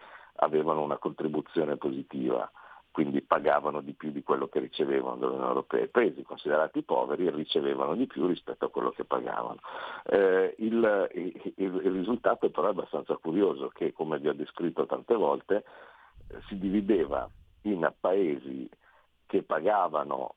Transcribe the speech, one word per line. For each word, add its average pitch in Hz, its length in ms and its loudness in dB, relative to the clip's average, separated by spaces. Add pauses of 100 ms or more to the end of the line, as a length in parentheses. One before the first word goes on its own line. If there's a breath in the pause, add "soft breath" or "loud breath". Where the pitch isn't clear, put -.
(380 loud breath)
avevano 78 460 2
una 73 140 -2
contribuzione 76 800 -2
positiva, 67 720 -4 (420 loud breath)
quindi 71 300 0
pagavano 73 600 2
di 71 120 -10
più 78 180 -8
di 71 120 -8
quello 69 240 0
che 76 120 -4
ricevevano 65 580 -2
dall'Unione 64 300 -2
Europea. 64 360 0
I - 60 -2
paesi 76 340 2
considerati - 580 0
poveri 76 480 0
ricevevano 71 680 0
di 123 120 0
più - 180 -2
rispetto 78 400 -2
a 65 40 -4
quello 60 220 -2
che - 120 -8
pagavano. 60 540 -4 (480 loud breath)
Eh, 95 540 4
il, 110 540 4
il, 90 440 -6
il 92 340 2
risultato 98 580 2
però - 180 0
è 107 40 2
abbastanza 78 460 -4
curioso, 80 500 2
che - 240 -2
come 78 260 -2
vi 71 120 0
ho 73 40 2
descritto 76 520 -4
tante 65 300 -2
volte, 90 480 0 (680 loud breath)
eh, - 60 -14 (120)
si 101 100 -8
divideva 92 720 0 (340)
in 87 360 0
paesi 69 720 0 (560 soft breath)
che 98 160 0
pagavano 76 960 0